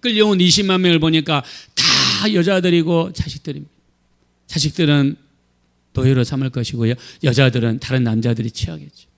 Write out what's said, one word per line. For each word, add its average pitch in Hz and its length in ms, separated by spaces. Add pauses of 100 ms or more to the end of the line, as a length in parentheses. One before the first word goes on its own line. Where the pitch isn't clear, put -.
끌려온 214 400
이십만 185 400
명을 175 180
보니까 160 460 (300)
다 - 580
여자들이고 175 800
자식들입니다. 147 600 (760)
자식들은 147 680 (800)
노예로 127 320
삼을 131 260
것이고요. 117 440 (280)
여자들은 123 560
다른 131 240
남자들이 113 480
취하겠죠. - 680